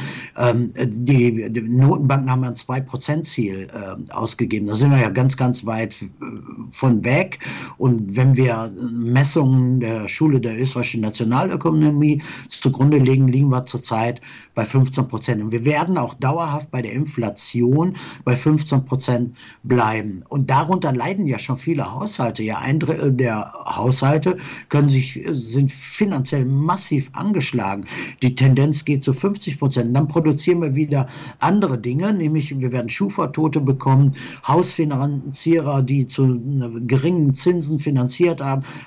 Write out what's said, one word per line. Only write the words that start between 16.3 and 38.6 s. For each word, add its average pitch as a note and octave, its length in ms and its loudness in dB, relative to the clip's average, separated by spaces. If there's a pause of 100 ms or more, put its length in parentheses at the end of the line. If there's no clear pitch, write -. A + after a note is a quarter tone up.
bei B2+ 100 -4
der A2 120 -8
Inflation B2+ 1040 0 (280)
bei B2+ 100 2
fünfzehn D3 480 2
Prozent B2 520 -2 (260)
bleiben. A2 640 0
Und C3+ 220 -2
darunter D#3+ 420 2
leiden D#3 360 -2
ja C#3 100 0
schon B2+ 200 -4
viele C#3 360 -2
Haushalte. C3 480 -4
Ja, G#2+ 160 -4
ein C3+ 220 0
Drittel D3 320 0
der A#2 420 0
Haushalte C3+ 680 0 (460)
können D3 180 4
sich, C3 340 0 (100)
sind C3 380 0
finanziell C#3+ 760 -2
massiv D3 640 0
angeschlagen. A#2 720 -2 (360)
Die B2 140 2
Tendenz C3+ 500 4
geht C#3 180 0
zu C3+ 100 2
fünfzig F#3+ 460 -4
Prozent. B2+ 360 0
Dann C#3 120 2
produzieren D#3+ 540 2
wir C#3 140 0
wieder C#3+ 320 0 (320)
andere E3+ 380 2
Dinge, C#3 360 -2
nämlich D#3 440 0
wir B2+ 140 -2
werden A#2+ 160 -2
Schufa-Tote D#3 720 -2
bekommen, C3+ 540 4 (340)
Hausfinanzierer, C#3+ 1300 0
die C3+ 240 2
zu B2+ 340 2 (480)
geringen C#3+ 460 2
Zinsen D#3 460 0
finanziert C#3+ 640 0
haben, C3+ 220 -2 (240)